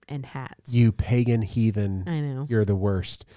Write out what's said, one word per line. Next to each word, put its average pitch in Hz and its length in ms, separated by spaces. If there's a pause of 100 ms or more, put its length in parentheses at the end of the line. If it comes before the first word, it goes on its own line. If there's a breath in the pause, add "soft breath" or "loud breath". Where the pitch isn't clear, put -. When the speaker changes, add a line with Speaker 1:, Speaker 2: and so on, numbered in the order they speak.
Speaker 1:
and 139 180
hats. - 480
Speaker 2:
You 120 180
pagan 117 500
heathen. 101 640
Speaker 1:
I 165 140
know. 139 280
Speaker 2:
You're 110 160
the 98 120
worst. 95 500 (100)